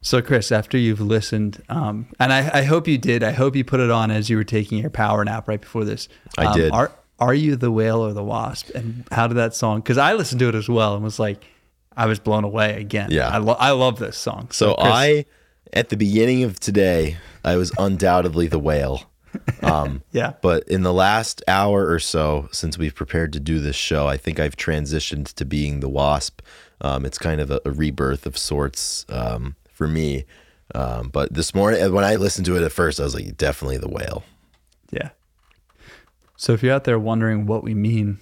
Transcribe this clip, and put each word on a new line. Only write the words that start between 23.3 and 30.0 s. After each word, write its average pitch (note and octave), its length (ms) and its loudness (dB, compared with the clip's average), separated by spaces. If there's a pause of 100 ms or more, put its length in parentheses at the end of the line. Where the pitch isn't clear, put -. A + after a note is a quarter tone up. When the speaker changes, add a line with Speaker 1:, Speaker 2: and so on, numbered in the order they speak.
Speaker 2:
to D#2 60 -4
do D#2 200 -2
this C#2+ 160 -4
show, D2 320 0
I C#2 80 0
think E2 240 -4
I've D2+ 160 -2
transitioned D2+ 800 -4
to - 100 -6
being D2 360 -4
the C2+ 80 -4
wasp. C#2+ 520 0 (400)
Um, C2+ 240 -2
it's C2+ 140 -8
kind D#2 220 -2
of C#2+ 100 -4
a, C#2 140 -2
a C#2+ 60 -2
rebirth C#2 560 -2
of C#2 120 -8
sorts, - 680 -6
um, A#1+ 460 -6 (180)
for D2+ 160 -4
me. D2+ 360 -2 (500)